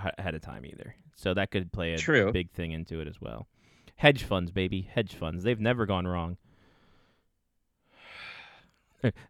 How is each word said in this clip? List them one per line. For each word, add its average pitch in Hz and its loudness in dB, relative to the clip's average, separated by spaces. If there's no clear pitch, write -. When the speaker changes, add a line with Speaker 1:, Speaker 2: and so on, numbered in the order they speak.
Speaker 1:
h-, 98 -2
ahead 90 -4
of 78 -8
time 67 -14
either. - -16
So 95 0
that 98 0
could 92 -2
play 85 -2
a 82 -2
Speaker 2:
True. 110 4
Speaker 1:
big 90 0
thing 82 -6
into 80 -6
it 76 -8
as - -14
well. 57 -10
Hedge 147 8
funds, 90 0
baby. 92 0
Hedge 107 0
funds. 85 -6
They've 113 2
never 117 4
gone 92 2
wrong. 87 -2
<laughs> - -